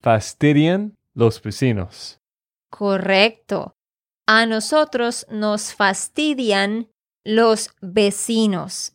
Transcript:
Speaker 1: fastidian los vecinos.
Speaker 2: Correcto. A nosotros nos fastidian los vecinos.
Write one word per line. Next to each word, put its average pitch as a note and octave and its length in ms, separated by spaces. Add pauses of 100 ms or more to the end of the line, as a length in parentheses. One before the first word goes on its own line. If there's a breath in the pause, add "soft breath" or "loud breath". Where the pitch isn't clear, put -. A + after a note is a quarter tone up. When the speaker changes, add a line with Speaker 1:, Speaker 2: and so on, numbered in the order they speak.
Speaker 1:
fastidian D3+ 920 (200)
los A2+ 280
vecinos. G#2+ 760 (520)
Speaker 2:
Correcto. G3 1040 (520)
A A3 200
nosotros A#3+ 840
nos G#3+ 440
fastidian G#3+ 1120 (360)
los A3 460 (100)
vecinos. G3+ 1120